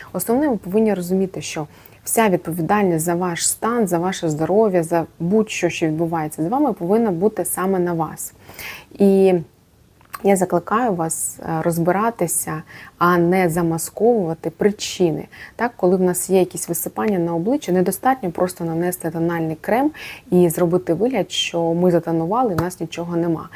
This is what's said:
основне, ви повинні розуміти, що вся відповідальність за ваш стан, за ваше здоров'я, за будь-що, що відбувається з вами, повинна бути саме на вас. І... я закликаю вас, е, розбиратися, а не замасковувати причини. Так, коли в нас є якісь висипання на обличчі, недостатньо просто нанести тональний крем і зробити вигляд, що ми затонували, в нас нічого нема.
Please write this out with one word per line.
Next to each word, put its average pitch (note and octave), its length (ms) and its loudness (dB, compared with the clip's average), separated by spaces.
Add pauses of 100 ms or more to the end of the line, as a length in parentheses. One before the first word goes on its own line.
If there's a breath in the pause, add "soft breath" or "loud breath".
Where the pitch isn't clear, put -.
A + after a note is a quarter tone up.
(120 loud breath)
основне, A#3+ 360 0
ви B3+ 80 0
повинні G#3 380 0
розуміти, F#3 460 -2
що D3+ 260 -8 (380 loud breath)
вся - 240 2
відповідальність F3 760 0
за F3 100 0
ваш F3 340 -2
стан, A3+ 400 -2
за F3 100 0
ваше F3+ 300 -2
здоров'я, F3+ 540 2
за E3 240 -2 (140)
будь-що, F#3+ 480 0
що E3 180 -2
відбувається D#3+ 560 -2
з D#3+ 40 0
вами, B3+ 260 0
повинна G#3 380 0
бути F3+ 340 0
саме F#3 340 -2
на F3 140 0
вас. D#3+ 420 -6 (580 loud breath)
І... F#3+ 420 6 (880)
я G3 140 4
закликаю F#3+ 580 0
вас, - 460 -4
е, D#3+ 220 -4
розбиратися, E3+ 1000 -2 (360 loud breath)
а F3 200 4
не F3 300 4
замасковувати E3 1000 0
причини. F3 760 -2 (300 loud breath)
Так, A#3+ 200 -2
коли F#3 200 4
в F3+ 40 2
нас F3+ 300 0
є F#3+ 80 4
якісь F3+ 300 0
висипання G3 500 -2
на E3+ 160 0
обличчі, F#3+ 380 -2
недостатньо F#3 580 0
просто F3+ 340 -4
нанести E3 460 -2
тональний E3 500 -2
крем C4 300 0 (400 loud breath)
і F3+ 180 6
зробити F3 460 0
вигляд, G#3 380 0
що E3+ 420 -2
ми F3 160 4
затонували, E3+ 640 0
в C#3 60 -2
нас F3+ 200 -6
нічого E3+ 360 -6
нема. E3 400 -2